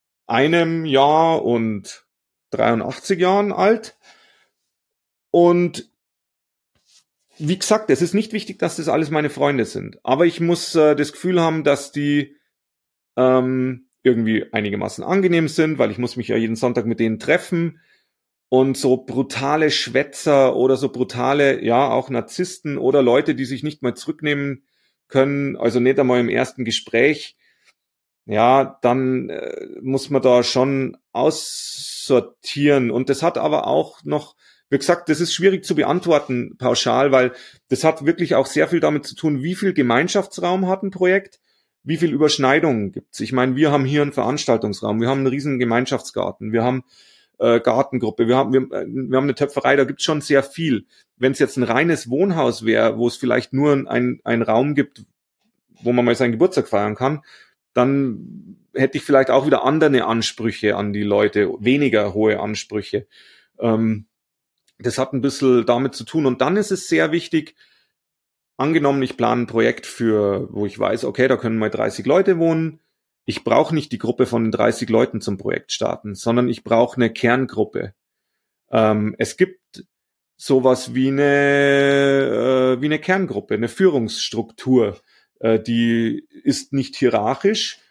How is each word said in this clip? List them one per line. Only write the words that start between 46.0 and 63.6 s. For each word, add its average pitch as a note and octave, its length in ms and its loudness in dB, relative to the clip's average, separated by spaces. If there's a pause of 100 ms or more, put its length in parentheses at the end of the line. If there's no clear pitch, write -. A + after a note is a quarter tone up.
wir A2+ 100 2
haben, B2+ 200 -2 (540)
äh, A#2 220 4
Gartengruppe, A#2+ 680 0
wir B2 80 4
haben, B2+ 160 2
wir, C3 100 4
äh, - 260 -6
wir B2+ 300 -4
haben C3+ 80 2
eine C3+ 100 -2
Töpferei, C#3 400 0
da C#3 80 4
gibt's - 220 -6
schon D3+ 160 -2
sehr C#3 200 2
viel. C#3 460 -4 (300)
Wenn's C3 200 0
jetzt C#3 200 0
ein B2+ 60 0
reines C3 460 0
Wohnhaus C#3 560 0
wär, A2 320 2
wo A#2+ 100 0
es A#2+ 80 -6
vielleicht A#2+ 380 -2
nur C#3+ 200 2 (140)
ein, B2 360 -2
ein A#2 180 0
Raum A#2+ 320 0
gibt, C3+ 320 -4 (800)
wo A#2+ 80 0
man B2 120 2
mal A#2+ 120 4
seinen A#2+ 160 0
Geburtstag C#3 360 0
feiern G#2 280 -2
kann, C#3+ 260 -4 (540)
dann B2+ 840 -2 (160)
hätte C3 240 0
ich - 60 -10
vielleicht C3+ 260 4
auch C3 160 2
wieder C#3 200 2
andere D3 400 4
Ansprüche A2 720 -2
an G2+ 180 -4
die G#2 100 -4
Leute, G#2 560 2
weniger A2 560 2
hohe G#2+ 240 2
Ansprüche. G#2 640 -6 (540)
Ähm, A2 480 -2 (720)